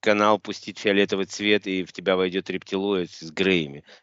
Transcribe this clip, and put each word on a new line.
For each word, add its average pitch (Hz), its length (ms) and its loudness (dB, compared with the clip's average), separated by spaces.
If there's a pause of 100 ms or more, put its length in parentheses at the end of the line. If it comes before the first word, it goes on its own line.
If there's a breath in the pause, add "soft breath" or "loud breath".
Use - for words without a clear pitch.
канал, 104 400 4
пустить - 400 -12
фиолетовый 98 460 2
цвет, 104 420 0
и 92 160 -2
в - 80 -16
тебя 92 240 0
войдёт 92 340 -2
рептилоид 95 640 -2
с 82 180 -14
греями, 80 540 0 (180 loud breath)